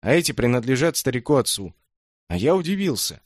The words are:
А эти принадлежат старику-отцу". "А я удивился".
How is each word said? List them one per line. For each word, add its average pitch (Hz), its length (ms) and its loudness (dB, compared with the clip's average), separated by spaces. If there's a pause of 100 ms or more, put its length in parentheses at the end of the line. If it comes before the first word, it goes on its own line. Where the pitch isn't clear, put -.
А 104 120 0
эти 160 200 2
принадлежат 123 640 0
старику-отцу". 120 760 0 (540)
"А 87 80 -2
я 131 180 2
удивился". 175 720 -4